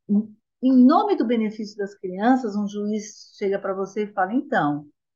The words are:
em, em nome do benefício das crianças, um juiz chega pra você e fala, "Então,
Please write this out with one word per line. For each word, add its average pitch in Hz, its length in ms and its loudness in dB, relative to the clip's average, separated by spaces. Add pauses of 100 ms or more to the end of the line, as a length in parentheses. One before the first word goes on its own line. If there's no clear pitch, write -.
em, 208 280 -2 (260)
em 254 240 6
nome 370 320 4
do 254 80 0
benefício 220 520 -4
das 196 180 -8
crianças, 208 600 -2
um 208 120 -4
juiz 208 680 -8
chega 196 220 -2
pra 196 140 -6
você 190 320 -6
e 202 80 -12
fala, 190 200 -2
"Então, 151 540 -2 (280)